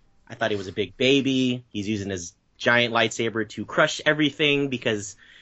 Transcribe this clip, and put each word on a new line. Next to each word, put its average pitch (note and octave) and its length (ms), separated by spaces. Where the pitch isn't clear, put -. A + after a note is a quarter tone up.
I A#2 80
thought A2+ 160
he G#2 60
was G2 120
a G2 40
big G2 240
baby. B2+ 720
He's G#2 200
using G2+ 220
his F2 220
giant A#2+ 380
lightsaber A2+ 560
to G#2 160
crush - 400
everything D3 640
because, A#2 460